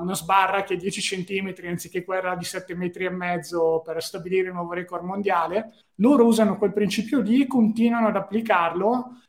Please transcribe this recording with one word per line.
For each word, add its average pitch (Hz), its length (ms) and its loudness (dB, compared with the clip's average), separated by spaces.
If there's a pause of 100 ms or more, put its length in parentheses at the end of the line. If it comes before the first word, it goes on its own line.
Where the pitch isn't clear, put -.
una 180 140 -4
sbarra 190 480 2
che 196 100 -4
è 175 40 -2
dieci 190 220 -6
centimetri 190 680 -6
anziché 175 360 -6
quella 185 320 -2
di 175 80 -8
sette 185 300 -8
metri 180 320 -4
e 180 60 -2
mezzo 170 720 -2
per 160 160 -6
stabilire 185 480 -2
un 180 60 -10
nuovo 175 180 -6
record 175 300 -8
mondiale. 185 720 -2 (220)
Loro 233 280 6
usano 220 320 4
quel 202 160 0
principio 214 480 0
lì 233 220 4
e - 40 4
continuano 226 600 2
ad 196 80 0
applicarlo, 196 1120 0